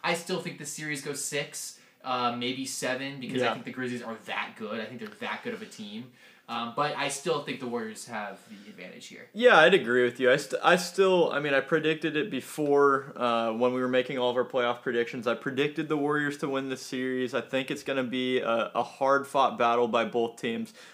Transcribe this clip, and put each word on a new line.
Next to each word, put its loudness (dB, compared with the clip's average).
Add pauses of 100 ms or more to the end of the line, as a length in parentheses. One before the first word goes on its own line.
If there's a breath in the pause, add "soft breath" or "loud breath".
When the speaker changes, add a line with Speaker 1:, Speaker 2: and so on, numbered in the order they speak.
Speaker 1:
I -2
still -4
think -10
the -12
series -8
goes -6
six, -8 (260 soft breath)
uh, 0
maybe -4
seven, -6
because -2
I 2
Speaker 2:
Yeah. 2
Speaker 1:
think -8
the -10
Grizzlies -6
are -10 (100)
that -6
good. -8
I -8
think -12
they're -10 (120)
that -8
good -6
of -12
a -14
team. -14 (400 soft breath)
Um, -6
but -2
I -2
still -2
think -8
the -8
Warriors -6
have -10 (100)
the -20
advantage -16
here. -18
Speaker 2:
Yeah, 8
I'd 10
agree 4
with 0
you. 6
I 6
st-, -2
I 8
still, 4
I 0
mean, -2
I 4
predicted 0
it -2
before, 2
uh, 2
when 2
we -2
were 0
making 2
all 2
of 0
our 2
playoff 0
predictions. -2
I 2
predicted -2
the 0
Warriors -2
to -4
win -2
this -6
series. -4
I 0
think -4
it's -6
gonna -2
be 0
a, 0
a 2
hard-fought 2
battle 4
by 2
both -2
teams. -4 (220 loud breath)